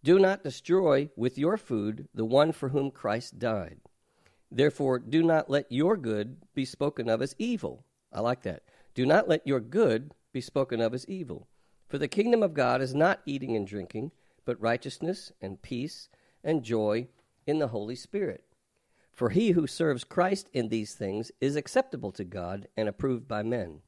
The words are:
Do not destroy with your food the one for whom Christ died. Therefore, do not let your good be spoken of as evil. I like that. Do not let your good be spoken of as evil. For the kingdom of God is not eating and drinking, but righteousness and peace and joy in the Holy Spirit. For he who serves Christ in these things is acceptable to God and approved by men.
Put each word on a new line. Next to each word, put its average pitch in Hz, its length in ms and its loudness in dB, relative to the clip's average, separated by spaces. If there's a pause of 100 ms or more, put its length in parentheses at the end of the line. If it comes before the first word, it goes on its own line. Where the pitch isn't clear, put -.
Do 175 140 8
not 196 260 4
destroy 147 720 2
with 120 220 -2
your 170 180 2
food 110 580 -4
the 110 100 -2
one 143 280 4
for 143 160 -6
whom 139 220 0
Christ 117 480 -4
died. 107 420 -4 (720)
Therefore, 135 480 2
do 123 240 0
not 160 280 4
let 139 200 0
your 156 260 2
good 117 420 -4 (160)
be 135 100 -2
spoken 135 440 -4
of 113 120 2
as 139 180 -4
evil. 214 460 -4 (280)
I - 80 -8
like 120 220 0
that. 90 200 -8 (320)
Do 123 100 0
not 165 240 6
let 160 180 0
your 135 140 0
good 135 540 0 (180)
be 131 80 -6
spoken 127 400 -2
of 113 140 0
as 131 140 -8
evil. 175 400 -10 (400)
For 143 100 -6
the 147 100 -2
kingdom 226 340 4
of 170 120 0
God 127 260 2
is 131 140 -2
not 160 320 4
eating 135 300 -2
and 101 100 0
drinking, 104 460 -8 (320)
but 117 160 -4
righteousness 123 800 -4
and - 200 -10
peace - 480 -8 (360)
and 147 180 0
joy 113 460 0 (380)
in 151 120 0
the 143 100 0
Holy 110 280 -6
Spirit. 170 480 -6 (680)
For 120 180 0
he 202 200 4
who 165 160 4
serves 143 380 0
Christ 190 480 0
in 117 160 -2
these 107 260 -2
things 104 460 -6
is 143 160 0
acceptable 202 560 -2
to 101 120 -10
God 92 520 -8
and 107 120 0
approved 123 380 -4
by 107 160 -4
men. 101 460 -4